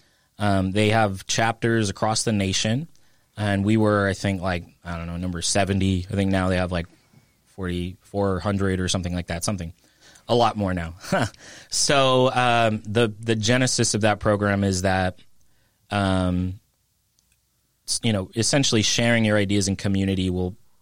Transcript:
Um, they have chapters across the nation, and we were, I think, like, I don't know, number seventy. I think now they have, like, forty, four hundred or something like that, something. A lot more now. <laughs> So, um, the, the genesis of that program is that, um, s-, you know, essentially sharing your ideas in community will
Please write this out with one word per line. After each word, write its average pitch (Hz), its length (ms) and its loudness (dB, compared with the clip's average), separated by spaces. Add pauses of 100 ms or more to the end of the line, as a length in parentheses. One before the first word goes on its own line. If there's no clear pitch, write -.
(380)
Um, 95 340 0
they 107 180 2
have 104 360 0
chapters 113 640 0
across 110 340 -2
the 113 80 -2
nation, 107 560 -2 (480)
and 101 280 0
we 110 120 2
were, 104 320 2
I 95 60 0
think, 98 280 -4
like, 90 220 -4 (200)
I 87 120 -8
don't 85 100 -10
know, 85 100 -8
number 87 260 -6
seventy. 95 680 0
I 98 40 -6
think 98 160 0
now 95 180 0
they 92 80 0
have, 90 160 -2
like, 85 140 -4 (600)
forty, 90 520 -6
four 98 400 -2
hundred 98 400 0
or 90 80 -2
something 90 260 -4
like 87 140 -4
that, 85 160 -6
something. 90 280 -6 (560)
A 113 60 0
lot 113 220 2
more 98 160 0
now. 85 220 -6 (180)
<laughs> 151 160 0 (400)
So, 131 640 2
um, 117 540 2
the, 110 340 0
the 113 160 0
genesis 123 580 2
of 107 80 0
that 104 180 2
program 101 440 2
is 92 180 0
that, 92 360 0 (720)
um, 92 680 0 (1300)
s-, - 160 -4
you 117 100 2
know, 95 220 -2
essentially 117 480 2
sharing 117 420 2
your 107 120 2
ideas 101 320 0
in 98 80 -2
community 95 540 0
will 90 260 -4 (260)